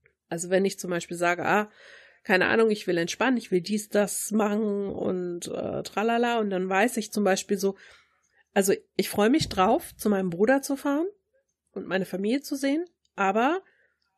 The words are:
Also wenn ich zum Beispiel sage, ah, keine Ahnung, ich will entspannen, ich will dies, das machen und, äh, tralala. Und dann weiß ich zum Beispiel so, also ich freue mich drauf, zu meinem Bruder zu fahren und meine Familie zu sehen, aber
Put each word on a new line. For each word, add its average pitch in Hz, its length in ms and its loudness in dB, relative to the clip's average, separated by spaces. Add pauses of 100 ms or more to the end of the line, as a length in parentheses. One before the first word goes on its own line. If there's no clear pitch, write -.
(300)
Also 170 200 -6
wenn 185 140 4
ich 190 160 -2
zum 180 120 -8
Beispiel 175 260 -6
sage, 175 280 0
ah, 208 240 2 (540)
keine 185 220 4
Ahnung, 226 240 4
ich 208 180 -2
will 175 100 2
entspannen, 214 380 0
ich - 160 -6
will 180 80 2
dies, 202 300 -4
das - 420 0
machen 208 580 0
und, 180 600 -4
äh, - 340 -6
tralala. 233 560 -2
Und 208 120 -2
dann 185 180 -2
weiß 196 260 2
ich 214 160 -6
zum 208 140 0
Beispiel 190 320 2
so, 190 180 -2 (800)
also 196 180 4 (240)
ich 208 140 -2
freue 214 200 2
mich 302 200 2
drauf, 220 480 2
zu - 120 -2
meinem 190 200 0
Bruder 220 320 2
zu 277 160 -4
fahren 294 280 -2 (680)
und - 120 -10
meine 185 200 -2
Familie 208 360 -2
zu 285 140 -8
sehen, 277 300 0 (320)
aber 226 440 2 (560)